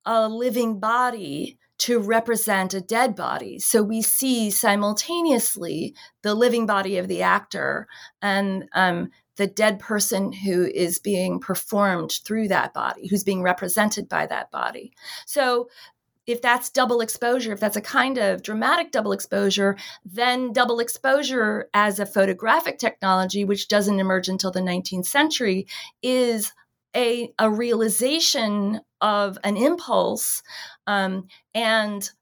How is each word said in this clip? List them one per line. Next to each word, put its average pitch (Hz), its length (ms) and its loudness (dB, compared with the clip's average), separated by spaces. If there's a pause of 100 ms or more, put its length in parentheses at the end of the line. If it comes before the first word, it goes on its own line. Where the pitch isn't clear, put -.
a 226 220 2
living 226 520 -2
body 220 760 -2 (200)
to 240 220 2
represent 214 760 0
a 190 80 -6
dead 226 340 0
body. 127 440 -6
So - 240 2
we 220 180 -2
see 233 480 0
simultaneously 208 1400 0 (280)
the 208 120 0
living 233 320 4
body 196 320 0
of 180 100 -2
the 180 140 -2
actor 185 680 0 (340)
and, 196 520 0
um, 180 360 2 (280)
the 202 100 2
dead 208 320 0
person 196 540 -2
who 190 320 0
is 175 340 0
being 185 400 -2
performed 185 880 -2
through 220 240 -2
that - 240 0
body, - 340 -6
who's 202 160 0
being 190 180 0
represented 185 680 0
by 156 180 0
that - 240 -6
body. - 400 -6 (340)
So 247 440 0 (580)
if 240 140 -2
that's 247 280 2
double 240 320 2
exposure, 233 520 -2
if 202 60 -8
that's 208 180 0
a 208 40 -4
kind 262 360 0
of 196 260 0
dramatic 269 480 0
double 214 220 0
exposure, 196 640 0 (260)
then 247 500 -2
double 240 260 2
exposure 247 920 0
as 208 260 2
a 202 60 -2
photographic 214 720 2
technology, 190 680 0
which 196 220 -2
doesn't 202 320 2
emerge 190 280 2
until 190 240 -2
the 185 100 -2
nineteenth 180 460 -2
century, 247 580 0 (380)
is 240 480 2 (440)
a, 240 440 0
a 220 100 4
realization 226 1300 0 (180)
of 202 440 0
an 202 140 0
impulse, 220 840 0 (420)
um, 190 400 -2 (300)
and 214 560 0 (100)